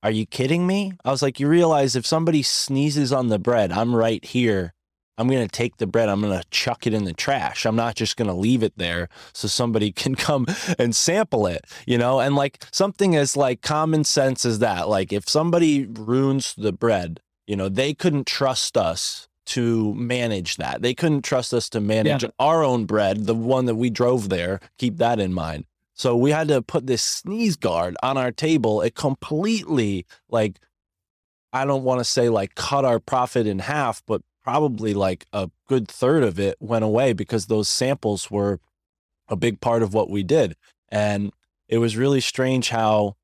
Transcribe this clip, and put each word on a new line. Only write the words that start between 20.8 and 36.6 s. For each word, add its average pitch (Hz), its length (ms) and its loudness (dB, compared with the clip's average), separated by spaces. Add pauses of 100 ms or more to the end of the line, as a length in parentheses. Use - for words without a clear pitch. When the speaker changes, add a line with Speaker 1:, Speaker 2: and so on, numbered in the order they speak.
Speaker 1:
They 123 140 0
couldn't 151 260 0
trust 127 320 -2
us 120 160 0
to 117 100 -2
manage 110 440 2
Speaker 2:
Yeah. 113 60 -6 (100)
Speaker 1:
our 156 240 4
own 123 220 2
bread, 101 420 0
the 113 80 2
one 127 300 0
that 117 100 0
we 120 160 0
drove 120 380 0
there. 92 300 -2 (200)
Keep 113 180 -2
that 117 220 2
in 92 120 0
mind. 80 340 -6 (280)
So 120 240 0
we 135 140 4
had 156 160 0
to 147 160 2
put 131 240 -4
this 123 160 0
sneeze 208 520 -2
guard 87 460 -2
on 135 160 -2
our 127 140 -2
table. 117 500 0
It - 140 -2
completely, 151 1120 -2 (200)
like, 110 320 0 (920)
I 131 140 -2
don't 139 180 0
wanna 127 200 2
say, 120 260 2
like, 101 260 0
cut 139 280 0
our 120 160 4
profit 123 460 0
in 98 140 -2
half, 135 480 -4
but 107 160 -2 (200)
probably, 120 500 0
like, 95 380 0
a 95 180 -4 (200)
good 127 180 2
third 143 360 2
of 95 140 0
it 98 220 0